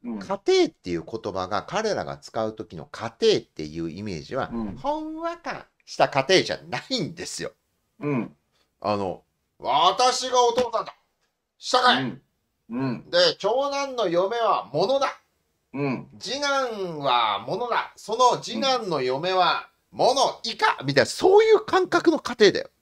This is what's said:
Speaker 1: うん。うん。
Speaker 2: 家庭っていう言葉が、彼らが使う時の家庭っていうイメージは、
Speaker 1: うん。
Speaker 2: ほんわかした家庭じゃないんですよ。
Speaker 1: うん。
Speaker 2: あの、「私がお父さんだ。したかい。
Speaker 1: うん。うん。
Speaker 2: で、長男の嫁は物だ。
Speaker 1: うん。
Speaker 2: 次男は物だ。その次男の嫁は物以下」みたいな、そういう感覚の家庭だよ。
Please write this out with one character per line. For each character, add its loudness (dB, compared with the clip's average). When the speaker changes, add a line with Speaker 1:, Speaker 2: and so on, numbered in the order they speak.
Speaker 1:
う -10
ん。 -6
う -8
ん。 -8
Speaker 2:
家 -6
庭 4
っ -4
て -10
い -2
う -4
言 -6
葉 -2
が、 -2
彼 -2
ら -2
が -8
使 -4
う -6
時 -14
の -12
家 -10
庭 4
っ 0
て -12
い -10
う -6
イ -12
メ -6
ー -10
ジ -10
は、 -4
Speaker 1:
う -8
ん。 -8
Speaker 2:
ほ -4
ん -10
わ -8
か -12
し -16
た 2
家 -2
庭 4
じ -4
ゃ -6
な -8
い -4
ん -6
で -12
す -10
よ。 -8
Speaker 1:
う -6
ん。 -4
Speaker 2:
あ -2
の、 -6
「私 2
が 4
お 2
父 0
さ -2
ん -8
だ。 -14
し -6
た 4
か 4
い。 -4
Speaker 1:
う -6
ん。 -10
う -4
ん。 -8
Speaker 2:
で、 2
長 -2
男 -6
の -2
嫁 0
は -2
物 0
だ。 -4
Speaker 1:
う -4
ん。 -4
Speaker 2:
次 -8
男 -4
は 0
物 -4
だ。 -4
そ -8
の 4
次 -8
男 0
の 0
嫁 -2
は 2
物 2
以 -8
下」 0
み -2
た 8
い 6
な、 6
そ 6
う 6
い 6
う 4
感 2
覚 4
の 0
家 -10
庭 8
だ -2
よ。 -14